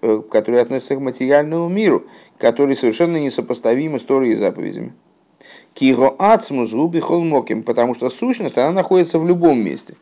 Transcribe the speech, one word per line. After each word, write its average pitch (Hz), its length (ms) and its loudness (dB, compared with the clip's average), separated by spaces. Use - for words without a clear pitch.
э, 110 280 0
которые 120 320 2
относятся 127 340 -6
к 135 40 -6
материальному 143 680 -2
миру, 185 360 0
которые 135 380 2
совершенно 160 420 0
несопоставимы 131 840 -2
с - 20 -10
Торой 135 280 0
и 110 40 2
заповедями. 98 580 -6
"Киро 131 440 4
ацмус 143 540 2
губи 165 280 -2
холмоким", 147 640 -2
потому 120 320 0
что 123 160 -4
сущность, 233 480 -4
она 143 140 2
находится 180 460 2
в 160 80 -2
любом 170 380 4
месте. 71 380 -8